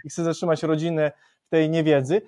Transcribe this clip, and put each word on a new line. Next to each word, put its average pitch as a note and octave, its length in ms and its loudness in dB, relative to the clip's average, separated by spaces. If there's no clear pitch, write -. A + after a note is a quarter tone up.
i D3+ 60 -16
chce F3 140 -6
zatrzymać E3 400 -2
rodzinę D#3 480 0
w - 20 -20
tej D#3+ 200 2
niewiedzy. D#3 580 2